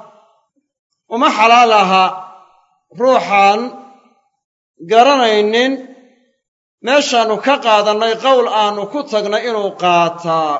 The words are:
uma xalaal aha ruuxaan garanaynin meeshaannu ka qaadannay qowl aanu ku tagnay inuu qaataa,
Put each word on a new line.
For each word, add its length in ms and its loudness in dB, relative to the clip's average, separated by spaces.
uma 200 -2
xalaal 420 4
aha 320 2
ruuxaan 680 2
garanaynin 920 2
meeshaannu 540 0
ka 200 0
qaadannay 580 0
qowl 320 2
aanu 380 -2
ku 160 -8
tagnay 440 -4
inuu 300 -4
qaataa, 840 0